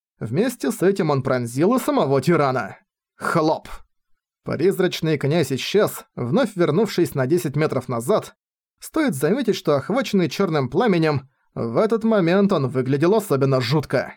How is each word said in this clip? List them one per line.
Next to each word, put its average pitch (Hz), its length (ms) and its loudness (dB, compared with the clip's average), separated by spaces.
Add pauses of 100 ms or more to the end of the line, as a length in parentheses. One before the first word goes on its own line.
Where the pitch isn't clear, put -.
(200)
Вместе 214 520 -2
с - 100 -8
этим 185 280 2
он 135 140 0
пронзил 131 520 0
и 254 40 0
самого 165 420 0
тирана. 135 560 0 (380)
Хлоп! 156 520 -2 (760)
Призрачный 170 760 0
князь 147 340 0
исчез, - 540 -2 (100)
вновь 165 400 -2
вернувшись 175 600 0
на 131 120 0
десять 156 280 0
метров 147 340 -2
назад. 131 460 -2 (440)
Стоит 285 340 -2
заметить, 185 420 0
что 151 200 0
охваченный 190 540 0
черным 160 400 -2
пламенем, 160 600 0 (240)
в 117 240 -4
этот 214 260 0
момент 196 500 2
он 143 140 0
выглядел 135 480 2
особенно 135 440 2
жутко. 127 580 -2